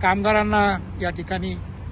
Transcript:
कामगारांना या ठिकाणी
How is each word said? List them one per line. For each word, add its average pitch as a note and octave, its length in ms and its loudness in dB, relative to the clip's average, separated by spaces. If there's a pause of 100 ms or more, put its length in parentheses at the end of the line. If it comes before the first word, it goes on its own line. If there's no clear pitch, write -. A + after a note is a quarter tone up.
कामगारांना G3+ 760 4 (240)
या F3+ 80 -2
ठिकाणी F3+ 440 -6 (380)